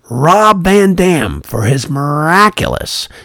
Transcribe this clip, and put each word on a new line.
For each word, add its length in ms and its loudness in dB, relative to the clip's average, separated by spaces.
Rob 540 2
Van 320 4
Dam 480 0
for 220 -6
his 220 -2
miraculous 1200 -2